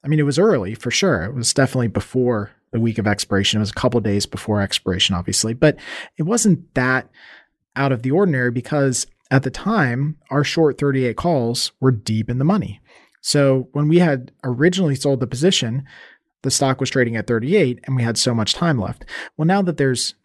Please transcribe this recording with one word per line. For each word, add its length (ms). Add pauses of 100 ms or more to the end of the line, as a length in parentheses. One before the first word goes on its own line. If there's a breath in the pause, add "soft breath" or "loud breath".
I 60
mean, 100
it 60
was 140
early 360
for 160
sure. 340
It 100
was 180
definitely 360
before 600 (220)
the 80
week 180
of 80
expiration. 520
It 20
was 100
a 40
couple 260
days 260
before 360
expiration, 520
obviously, 380
but 240 (400 loud breath)
it 60
wasn't 520
that 340 (680 loud breath)
out 160
of 100
the 80
ordinary 400
because 560 (240)
at 140
the 60
time, 680 (140)
our 120
short 340
thirty-eight 400
calls 640
were 120
deep 360
in 100
the 60
money. 360 (400 soft breath)
So 520
when 160
we 120
had 320 (100)
originally 540
sold 240
the 60
position, 580 (580 loud breath)
the 80
stock 300
was 80
trading 280
at 100
thirty-eight 580
and 100
we 80
had 140
so 180
much 200
time 240
left. 260 (320 loud breath)
Well, 80
now 160
that 160
there's 380 (100)